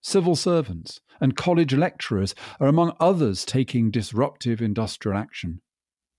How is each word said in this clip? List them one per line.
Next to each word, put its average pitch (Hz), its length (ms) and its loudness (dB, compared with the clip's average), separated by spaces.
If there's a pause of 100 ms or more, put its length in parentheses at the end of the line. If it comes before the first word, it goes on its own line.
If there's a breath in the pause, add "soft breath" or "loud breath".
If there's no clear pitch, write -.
civil 180 340 2
servants, 135 680 -2 (180 soft breath)
and 131 160 2
college 170 380 2
lecturers 123 600 0 (240 loud breath)
are 135 100 4
among 165 300 4
others 156 460 2
taking 120 460 0
disruptive 117 720 -2
industrial 104 560 -2
action. 90 420 -10 (580)